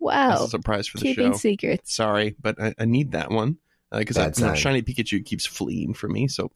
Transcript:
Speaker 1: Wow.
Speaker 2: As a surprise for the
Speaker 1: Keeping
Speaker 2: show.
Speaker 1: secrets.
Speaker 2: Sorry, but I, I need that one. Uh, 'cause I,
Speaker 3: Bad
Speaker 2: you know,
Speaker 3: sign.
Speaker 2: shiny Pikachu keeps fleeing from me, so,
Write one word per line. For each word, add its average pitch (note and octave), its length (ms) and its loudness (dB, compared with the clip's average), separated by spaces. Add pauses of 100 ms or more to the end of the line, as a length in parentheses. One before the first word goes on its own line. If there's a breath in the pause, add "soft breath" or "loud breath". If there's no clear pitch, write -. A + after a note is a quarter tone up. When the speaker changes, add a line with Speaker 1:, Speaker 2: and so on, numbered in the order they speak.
Speaker 1:
Wow. C4+ 360 4
Speaker 2:
As - 80 2
a - 40 0
surprise G#2+ 400 -2
for - 100 -10
the - 60 -2
Speaker 1:
Keeping B3+ 300 2
Speaker 2:
show. - 40 -2
Speaker 1:
secrets. - 560 0
Speaker 2:
Sorry, G#2+ 480 2
but G#2+ 200 0
I, G#2+ 180 0
I A2+ 60 0
need C3 260 4
that D#2+ 200 -4
one. A2+ 260 2 (340)
Uh, G#2+ 160 -2
'cause A#2 100 -4
I, F2+ 100 2
Speaker 3:
Bad D#2 100 -4
Speaker 2:
you D#2 80 2
know, D#2 60 2
Speaker 3:
sign. D#2 40 0
Speaker 2:
shiny B2+ 260 2
Pikachu A2+ 440 -2
keeps - 200 -6
fleeing - 480 -4
from - 200 -4
me, B2+ 160 0
so, - 260 -6